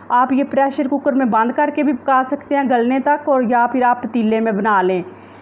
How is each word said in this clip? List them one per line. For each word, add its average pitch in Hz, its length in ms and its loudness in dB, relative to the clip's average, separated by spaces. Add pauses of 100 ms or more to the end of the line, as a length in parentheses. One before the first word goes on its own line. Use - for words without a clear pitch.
(100)
आप 247 220 2
ये 269 120 2
प्रेशर 277 440 0
कुकर 285 260 -2
में 254 160 0
बंद 220 220 0
करके 294 300 0
भी 285 100 0
पका 262 300 0
सकते 285 320 -6
हैं 277 160 0
गलने 247 300 2
तक, 294 280 0
और 262 220 2
या 240 160 2
फिर 247 160 -2
आप 240 220 2
पतीले 220 360 0
में 220 160 0
बना 202 260 0
लें। 185 220 0 (380)